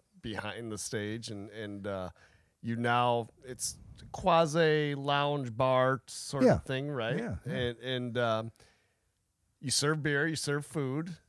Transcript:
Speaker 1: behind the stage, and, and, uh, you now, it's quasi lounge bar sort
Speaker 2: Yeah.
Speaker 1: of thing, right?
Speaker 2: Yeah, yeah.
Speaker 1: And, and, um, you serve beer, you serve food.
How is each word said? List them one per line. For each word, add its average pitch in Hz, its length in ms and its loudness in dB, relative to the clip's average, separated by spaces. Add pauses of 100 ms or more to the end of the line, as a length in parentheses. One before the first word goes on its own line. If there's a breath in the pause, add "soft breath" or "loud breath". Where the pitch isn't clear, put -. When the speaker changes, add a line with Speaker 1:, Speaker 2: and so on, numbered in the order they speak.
(220)
Speaker 1:
behind 107 500 -8
the 104 60 -6
stage, 113 520 -6
and, 104 220 -10
and, 104 360 -10
uh, 92 220 -4 (520 soft breath)
you 117 160 -4
now, 120 500 2 (160)
it's - 340 -8 (360)
quasi 156 800 4
lounge 143 600 0
bar 131 520 4
sort - 380 -2
Speaker 2:
Yeah. 233 100 10
Speaker 1:
of - 80 -2
thing, 135 260 -4
right? 123 280 -2
Speaker 2:
Yeah, 220 180 -4 (100)
yeah. 127 80 -4
Speaker 1:
And, 120 260 -2
and, 123 380 -4
um, 113 340 0 (1080 soft breath)
you 147 120 -6
serve 151 300 2
beer, 147 260 2
you 160 100 -2
serve 147 280 -2
food. 151 520 -4 (120)